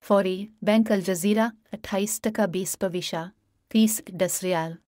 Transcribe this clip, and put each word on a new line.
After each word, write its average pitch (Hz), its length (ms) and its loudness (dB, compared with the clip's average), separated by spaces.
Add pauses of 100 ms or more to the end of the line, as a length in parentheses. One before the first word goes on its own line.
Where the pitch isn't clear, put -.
फौरी, 190 320 2 (260)
बैंक 220 280 4
अल 202 100 2
जजीरा 202 500 2 (220)
अट्ठाईस 208 500 -4
टका 220 260 0
बीस 185 260 -4
पविशा, 175 540 -4 (420)
फीस 220 300 4 (120)
दस 175 300 -2
रियाल। 165 340 -2 (100)